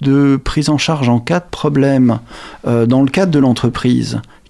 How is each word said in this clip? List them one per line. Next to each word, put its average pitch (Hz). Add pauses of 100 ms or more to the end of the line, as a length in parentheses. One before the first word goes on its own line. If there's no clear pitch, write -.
de 139
prise -
en 151
charge 139
en 120
cas 160
de 175
problème, 135 (480)
euh, 117
dans 131
le 139
cadre 185
de 147
l'entreprise, 120 (300)